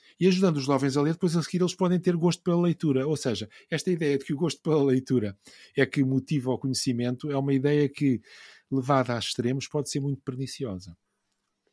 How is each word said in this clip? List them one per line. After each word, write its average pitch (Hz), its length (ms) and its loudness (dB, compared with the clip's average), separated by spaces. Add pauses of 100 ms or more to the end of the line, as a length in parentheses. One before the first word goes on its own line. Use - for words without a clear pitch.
(200)
E 170 80 4
ajudando 185 300 4
os 135 80 -2
jovens 135 320 2
a 147 40 4
ler, 151 120 2
depois 165 220 0
a 170 80 0
seguir 170 180 -4
eles 175 140 0
podem 180 240 2
ter 175 160 0
gosto 170 280 0
pela 175 180 2
leitura. 151 460 2
Ou 156 100 0
seja, 107 320 -4 (200)
esta - 220 -4
ideia 156 260 0
de 139 80 -8
que - 80 -4
o 143 40 -2
gosto 156 240 -4
pela 151 220 2
leitura 131 540 0 (400)
é 139 80 0
que 139 180 -2
motiva 131 480 -2
o 120 60 -2
conhecimento 123 720 -4
é 139 60 -2
uma 139 160 0
ideia 143 360 2
que, 135 320 0 (500)
levada 127 440 2
a 117 40 -4
extremos, 123 480 -4
pode 147 220 -6
ser 147 100 -4
muito 139 220 -4
perniciosa. 120 720 -8 (760)